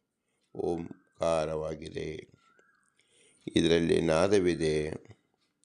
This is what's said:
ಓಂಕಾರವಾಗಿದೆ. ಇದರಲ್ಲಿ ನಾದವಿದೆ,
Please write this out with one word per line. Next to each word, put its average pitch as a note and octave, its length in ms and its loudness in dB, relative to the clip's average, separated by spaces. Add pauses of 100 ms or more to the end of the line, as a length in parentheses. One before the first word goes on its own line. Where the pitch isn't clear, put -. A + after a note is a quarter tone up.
(560)
ಓಂಕಾರವಾಗಿದೆ. D#2+ 1700 -6 (1300)
ಇದರಲ್ಲಿ E2 440 4
ನಾದವಿದೆ, D#2+ 920 2 (720)